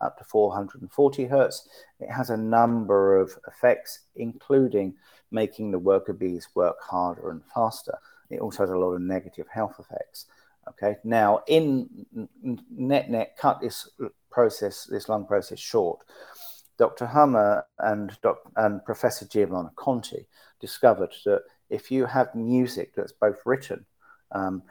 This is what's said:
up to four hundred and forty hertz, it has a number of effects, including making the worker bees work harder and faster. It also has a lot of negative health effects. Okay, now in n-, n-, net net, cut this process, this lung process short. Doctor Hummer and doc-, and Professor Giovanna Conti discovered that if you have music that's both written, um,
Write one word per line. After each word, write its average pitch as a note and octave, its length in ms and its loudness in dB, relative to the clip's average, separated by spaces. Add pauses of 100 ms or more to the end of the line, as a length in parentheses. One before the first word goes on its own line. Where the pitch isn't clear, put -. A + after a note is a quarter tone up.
up - 160 -6
to - 80 -20
four G#2 280 2
hundred G2 280 -8
and F#2 100 -16
forty C#3 320 2
hertz, C3 460 0 (320)
it - 100 -12
has A#2+ 180 -4
a A2 80 -2
number A2 800 4
of F#2+ 220 0 (100)
effects, - 520 0 (180)
including A#2 760 0 (380)
making A2 400 -4
the F#2 80 -2
worker F#2+ 320 2
bees F2 420 -6
work - 280 0
harder F2 500 -4
and D#2+ 100 -14 (120)
faster. - 440 -4 (320)
It - 100 -8
also G#2+ 240 -4
has F#2 80 0
a F#2 60 -2
lot F2+ 160 0
of F2+ 80 -4
negative F#2 460 -6
health A2 320 -6
effects. - 460 -12 (420)
Okay, G2+ 360 -2
now A2 440 2
in D3 400 2 (280)
n-, A2 140 -10 (140)
n-, B2 280 -8
net C3 380 -2
net, A2+ 300 -4
cut C3+ 220 0
this - 260 -8 (440)
process, G#2+ 540 0
this - 220 -8
lung G#2 180 -2
process G2 340 -2
short. F2+ 400 -2 (800)
Doctor A#2+ 280 0
Hummer A#2 600 4 (140)
and G#2 420 -2
doc-, - 360 -2
and G#2 260 0
Professor A2+ 420 -4
Giovanna F2+ 500 -2
Conti - 500 -6 (340)
discovered F#2+ 540 2 (120)
that G2+ 180 2 (260)
if A2 220 -8
you C3 140 0
have B2 300 0
music A#2+ 600 -2
that's - 160 -6
both G#2 340 0
written, C3 400 -4 (460)
um, F#2+ 400 -4